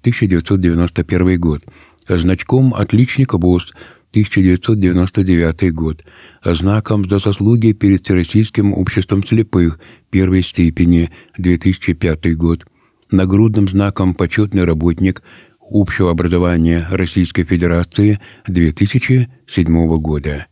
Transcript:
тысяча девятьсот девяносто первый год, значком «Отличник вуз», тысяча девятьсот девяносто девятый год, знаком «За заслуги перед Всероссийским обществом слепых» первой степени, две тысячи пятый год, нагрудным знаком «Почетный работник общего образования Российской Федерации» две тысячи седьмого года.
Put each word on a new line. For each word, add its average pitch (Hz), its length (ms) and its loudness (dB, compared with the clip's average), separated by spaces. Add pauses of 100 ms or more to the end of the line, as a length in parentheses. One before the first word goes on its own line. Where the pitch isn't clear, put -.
тысяча 120 260 0
девятьсот 92 360 0
девяносто 85 420 0
первый 90 320 0
год, 82 260 -2 (460)
значком 92 640 0
«Отличник 113 640 -2
вуз», 90 400 0 (380)
тысяча 107 280 0
девятьсот 95 400 2
девяносто 90 440 0
девятый 85 480 0
год, 80 340 -6 (360)
знаком 98 640 -2
«За 101 120 0
заслуги 107 540 2
перед 98 300 0
Всероссийским 101 680 0
обществом 98 540 -2
слепых» 90 520 0 (300)
первой 92 340 2
степени, 85 680 0 (260)
две 90 220 0
тысячи 92 340 -2
пятый 82 420 -2
год, 82 300 -2 (480)
нагрудным 101 560 2
знаком 98 460 0
«Почетный 98 480 -2
работник 85 600 0 (380)
общего 95 520 -2
образования 85 760 0
Российской 92 520 -2
Федерации» 87 800 0 (260)
две 87 260 0
тысячи 123 560 0 (200)
седьмого 82 500 0
года. 73 540 -6